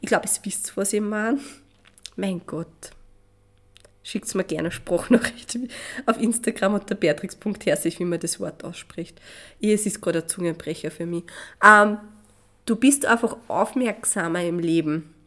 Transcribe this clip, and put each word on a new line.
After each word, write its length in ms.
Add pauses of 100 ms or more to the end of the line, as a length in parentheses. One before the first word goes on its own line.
Ich 80
glaub, 160
ihr 200
wisst, 320
was 160
ich 80
meine. 380 (760)
Mein 300
Gott. 460 (1080)
Schickt's 320
mir 100
gerne 240
eine 40
Sprachnachricht 880 (480)
auf 140
Instagram 540
unter 200
beatrix 420
punkt 300
herzig, 320
wie 60
man 160
das 180
Wort 240
ausspricht. 580 (380)
Ich, 140
es 140
ist 140
gerade 200
ein 80
Zungenbrecher 640
für 160
mich. 180 (400)
Ähm, 340 (680)
du 100
bist 300
einfach 300 (120)
aufmerksamer 960
im 140
Leben. 560 (120)